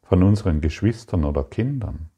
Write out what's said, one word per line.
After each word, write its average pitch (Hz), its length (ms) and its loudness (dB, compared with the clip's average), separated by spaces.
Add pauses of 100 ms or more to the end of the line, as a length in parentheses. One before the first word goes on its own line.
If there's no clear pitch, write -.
von 92 200 4
unseren 95 380 2
Geschwistern 82 640 -2
oder 71 180 -2
Kindern. 107 760 -6